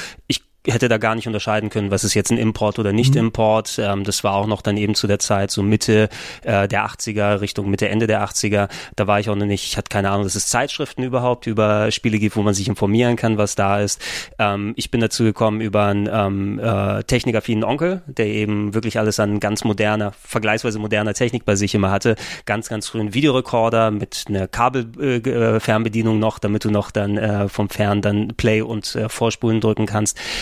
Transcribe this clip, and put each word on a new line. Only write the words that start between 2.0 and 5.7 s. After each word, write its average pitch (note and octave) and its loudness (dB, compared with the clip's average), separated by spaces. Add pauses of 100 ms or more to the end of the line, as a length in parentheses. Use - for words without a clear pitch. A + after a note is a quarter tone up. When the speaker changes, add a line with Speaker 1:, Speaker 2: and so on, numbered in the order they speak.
Speaker 1:
ist G2+ 0
jetzt G#2 0
ein A#2 4
Import A2 0
oder G2+ 0
nicht B2+ 4
Speaker 2:
Mhm. B2 4
Speaker 1:
Import. A2 2
Ähm, G2 -2
das G2 -2
war G2 2
auch G2+ 2
noch G#2+ -2
dann G2+ 0
eben G#2 0
zu - 0
der G2+ 2
Zeit, G2+ 0
so G2+ 0
Mitte, G#2+ 4 (340)